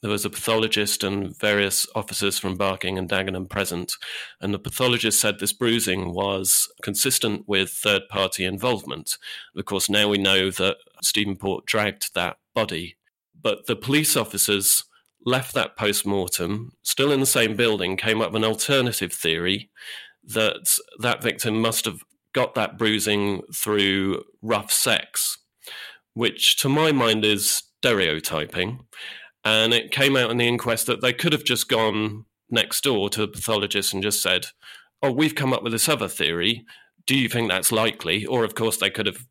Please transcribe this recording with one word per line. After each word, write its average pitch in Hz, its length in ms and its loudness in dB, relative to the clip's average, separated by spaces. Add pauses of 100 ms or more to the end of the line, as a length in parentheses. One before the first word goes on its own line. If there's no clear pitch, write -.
there 107 80 -4
was 104 140 -2
a 101 60 -4
pathologist 110 720 0
and 98 360 -2
various 101 560 2
officers 101 440 -2
from 95 180 -4
Barking 95 420 -2
and 92 100 -4
Dagenham 95 400 -2
present, 90 480 -4 (440)
and 98 120 -2
the 101 60 -2
pathologist 117 640 0
said 104 180 0
this 104 140 -4
bruising 104 600 0
was 95 560 0 (140)
consistent 107 640 -2
with 95 240 0
third-party 98 720 0
involvement. 95 720 -4 (400)
Of 95 80 -6
course, - 240 -2
now 104 200 4
we 104 100 4
know 95 320 4
that 92 260 0 (260)
Stephen 101 340 0
Port 98 280 -4
dragged 104 500 -2
that 87 220 -2 (180)
body, 92 420 -2 (440)
but - 260 -2
the 113 100 0
police 151 400 0
officers 101 680 2 (400)
left 127 300 0
that - 220 -2
post-mortem, 101 960 -2 (100)
still - 280 0
in 135 100 4
the 135 60 2
same 113 300 2
building, 98 400 2
came 110 240 0
up 90 120 0
with 110 100 0
an 110 60 2
alternative 117 640 0
theory 85 580 -2 (520)
that - 540 0 (220)
that 120 240 0
victim 113 380 0
must 113 260 0
have 98 160 -6 (320)
got 127 200 0
that 107 220 -2
bruising 101 680 2 (120)
through 98 680 0 (200)
rough 107 280 -2
sex, - 680 0 (720)
which - 460 2
to 139 100 0
my 151 240 4
mind 113 320 4
is 104 240 4
stereotyping. 90 1400 0 (640)
And 110 280 4
it 110 160 0
came 139 260 2
out 120 140 2
in 120 80 0
the 120 100 4
inquest 120 380 0
that 120 160 0
they 123 100 2
could 160 200 0
have 151 120 0
just - 240 0
gone 107 560 0 (240)
next - 340 0
door 101 280 2
to - 100 -2
the 104 80 0
pathologist 101 640 -2
and 95 100 -4
just 101 200 0
said, 90 240 0 (560)
"Oh, 139 100 2
we've 151 220 2
come 135 180 0
up 120 100 0
with 113 100 -2
this 113 160 2
other 117 200 0
theory. 87 560 0 (420)
Do 135 80 2
you 131 140 2
think 117 220 0
that's 90 220 0
likely?" 107 520 0
Or, 123 200 0
of 101 100 -4
course, 113 240 -2
they 98 120 2
could 101 160 -4
have - 240 -4